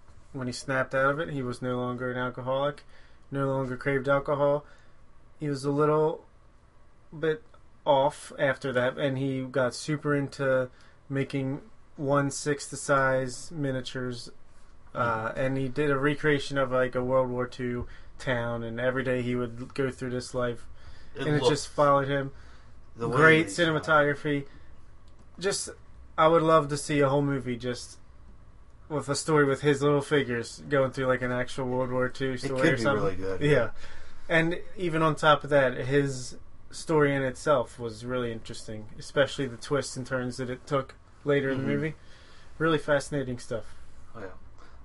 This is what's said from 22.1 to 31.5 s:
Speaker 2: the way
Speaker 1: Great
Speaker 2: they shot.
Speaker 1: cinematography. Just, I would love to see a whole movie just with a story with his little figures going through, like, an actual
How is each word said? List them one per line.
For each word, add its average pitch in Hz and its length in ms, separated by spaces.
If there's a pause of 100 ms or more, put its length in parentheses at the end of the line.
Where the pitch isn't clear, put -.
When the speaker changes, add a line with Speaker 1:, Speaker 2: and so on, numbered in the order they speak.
Speaker 2:
the 117 140
way 117 80
Speaker 1:
Great 160 300
Speaker 2:
they 170 180
shot. 156 180
Speaker 1:
cinematography. 147 600 (960)
Just, 180 300 (480)
I 160 100
would 160 160
love 160 260
to 143 80
see 147 220
a 139 100
whole 143 120
movie 131 340
just 120 420 (920)
with 135 180
a 143 80
story 147 300
with 135 160
his 143 200
little 143 200
figures 123 640
going 135 240
through, 135 140
like, 127 160
an 123 100
actual 123 360